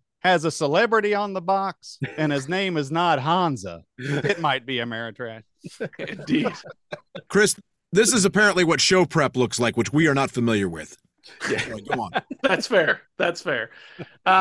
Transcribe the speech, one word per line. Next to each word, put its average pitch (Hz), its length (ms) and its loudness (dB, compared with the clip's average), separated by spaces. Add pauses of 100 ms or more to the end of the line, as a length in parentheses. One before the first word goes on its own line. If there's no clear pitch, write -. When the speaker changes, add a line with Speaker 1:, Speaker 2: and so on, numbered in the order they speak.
(200)
Speaker 1:
has 175 260 4
a 160 40 2
celebrity 208 640 2
on 202 200 -4
the 185 80 -6
box 190 560 -4 (180)
and 151 160 0
his 139 160 -4
name 185 300 -2
is 139 120 -4
not 165 280 2
Hansa, 135 640 -2 (160)
it 147 420 -2
might 131 240 -2
be 131 120 -6
Ameritrash. 113 680 -8 (320)
Speaker 2:
<laughs> - 240 -12
Indeed. 226 540 -4 (760)
Speaker 3:
Chris, 202 280 2 (360)
this 214 220 4
is 196 100 2
apparently 190 400 4
what 156 160 2
show 185 240 4
prep 143 320 0
looks 123 240 0
like, 117 160 2
which 110 160 0
we 160 140 4
are 143 80 4
not 139 160 0
familiar 110 380 0
with. 78 280 -12 (540)
Speaker 4:
Yeah. 107 120 -2
Speaker 3:
Anyway, 113 180 -8 (100)
go 131 120 -2
on. 92 80 -6 (180)
Speaker 2:
<laughs> - 140 -14
That's - 240 0
fair. 170 340 2 (160)
That's 170 240 -2
fair. 123 300 -4 (280)
Uh, - 60 -12 (360)